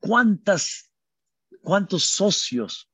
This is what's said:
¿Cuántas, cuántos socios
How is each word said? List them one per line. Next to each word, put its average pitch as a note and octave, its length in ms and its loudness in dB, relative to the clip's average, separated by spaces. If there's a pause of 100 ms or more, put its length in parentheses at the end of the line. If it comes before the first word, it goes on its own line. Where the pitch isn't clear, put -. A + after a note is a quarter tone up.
¿Cuántas, G#3 920 0 (680)
cuántos F3+ 440 0
socios - 880 -2